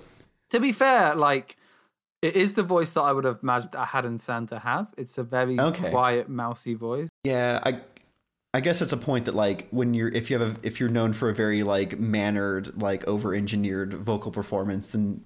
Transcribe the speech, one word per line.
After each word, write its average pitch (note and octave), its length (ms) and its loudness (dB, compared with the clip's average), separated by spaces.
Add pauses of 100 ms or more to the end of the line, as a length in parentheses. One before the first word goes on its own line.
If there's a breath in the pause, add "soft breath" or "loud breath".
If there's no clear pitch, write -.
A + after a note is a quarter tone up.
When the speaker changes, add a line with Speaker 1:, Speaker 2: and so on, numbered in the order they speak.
(500 loud breath)
Speaker 1:
To A#3+ 100 2
be C4 120 2
fair, A3 420 4
like, C#3+ 420 0 (640 soft breath)
it E3+ 160 0
is G3 160 4
the G#3 100 0
voice F3 300 2
that E3 100 2
I C#3+ 100 4
would C3+ 120 0
have B2 180 0
imagined B2 300 0
Ahaden B2 480 -4
Santa A#2 400 -6
have. D3 360 -4
It's C3 220 -10
a B2+ 60 -4
very B2+ 340 0
Speaker 2:
Okay. E3+ 320 2
Speaker 1:
quiet, B2 380 2
mousy A#2+ 460 -6
voice. A#2+ 340 -6 (160)
Speaker 2:
Yeah, B2 400 2
I, C3 160 0 (760)
I C3+ 60 4
guess E3+ 220 2
it's D3 100 -2
a C#3+ 60 -2
point B2 260 0
that, A#2 100 -4
like, G2+ 360 0
when A#2+ 240 2
you're, A2+ 160 2
if A#2 200 -2
you C3 80 2
have A2 180 0
a, - 60 -14
if A2+ 160 -4
you're B2 120 2
known A2+ 240 2
for A2+ 160 0
a G#2 40 0
very, G#2+ 280 2
like, G2+ 360 0
mannered, G#2 840 0
like, G2 280 -2
over-engineered G2+ 840 0
vocal G#2 360 -4
performance, G2 580 -4
then G2+ 380 -2